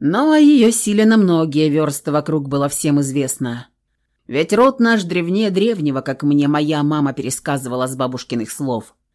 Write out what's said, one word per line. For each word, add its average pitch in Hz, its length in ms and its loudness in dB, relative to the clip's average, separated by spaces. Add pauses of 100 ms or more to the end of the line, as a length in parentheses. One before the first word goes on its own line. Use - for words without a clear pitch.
но 233 320 0
о - 60 4
её 285 340 6
силе 214 340 0
на 220 100 6
многие 160 520 2
вёрсты 151 420 -2
вокруг 147 380 -2
было 139 200 -2
всем 143 320 0
известно». 131 680 -4 (580)
Ведь 160 280 -2
род 262 260 2
наш 226 240 2
древнее 180 460 -2
древнего, 180 500 -2
как 135 220 -8
мне 143 260 2
моя 151 340 0
мама 147 300 0
пересказывала 131 760 -6
с 131 80 -8
бабушкиных 127 560 -6
слов. 123 440 -6 (200)